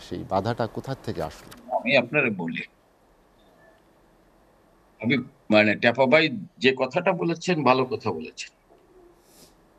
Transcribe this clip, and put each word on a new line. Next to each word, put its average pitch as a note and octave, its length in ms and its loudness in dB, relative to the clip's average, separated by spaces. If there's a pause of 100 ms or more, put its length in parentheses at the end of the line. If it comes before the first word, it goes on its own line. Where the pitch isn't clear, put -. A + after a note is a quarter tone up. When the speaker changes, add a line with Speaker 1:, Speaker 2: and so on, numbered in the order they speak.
Speaker 1:
সেই F2+ 200 -8
বাধাটা G#2+ 380 -2
কোথা A#2+ 360 -10
থেকে E2+ 200 -6
আসলো? - 540 -10
Speaker 2:
আমি C3+ 200 2
আপনারে C3 320 0
বলি, F2 320 -6 (2500)
আমি, B2+ 140 2 (340)
মানে, G#2 240 6
টেপা A#2+ 300 2
ভাই D3 320 4 (200)
যে C3 200 4
কথাটা F3 340 0
বলেছেন, E3+ 520 -2
ভালো B2+ 220 4
কথা A2 260 -4
বলেছেন D#2+ 380 -12 (1300)